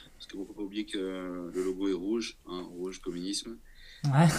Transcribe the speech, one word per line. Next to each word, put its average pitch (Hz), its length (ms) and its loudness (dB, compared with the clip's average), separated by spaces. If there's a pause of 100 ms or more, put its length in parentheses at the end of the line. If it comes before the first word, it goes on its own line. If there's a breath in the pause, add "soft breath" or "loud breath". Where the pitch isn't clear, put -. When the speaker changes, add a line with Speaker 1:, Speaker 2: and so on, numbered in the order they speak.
(140 loud breath)
Speaker 1:
parce - 120 -18
qu'il - 120 -12
faut 98 140 -8
pas 104 100 -8
oublier 104 240 -4
que, 104 120 -4
euh, 92 540 -4
le 92 120 0
logo 95 240 2
est 98 60 4
rouge, 104 440 0 (100)
hein, 90 220 -6
rouge, 92 300 -6
communisme. 98 560 -4 (480 loud breath)
Speaker 2:
Ouais. 147 220 8 (120)